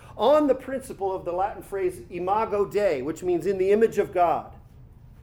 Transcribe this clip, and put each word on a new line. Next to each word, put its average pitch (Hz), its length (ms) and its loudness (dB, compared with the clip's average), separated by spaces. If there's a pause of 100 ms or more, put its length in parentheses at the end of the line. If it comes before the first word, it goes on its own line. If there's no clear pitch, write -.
(180)
on 294 300 6
the 254 80 4
principle 196 580 -6
of 185 100 -6
the 170 100 -4
Latin 196 280 -4
phrase 185 480 -4
imago 196 560 0
Dei, 165 380 0
which 160 180 -6
means 175 240 0
in 196 140 0
the 190 120 2
image 208 280 4
of 170 120 -2
God. 165 440 0 (680)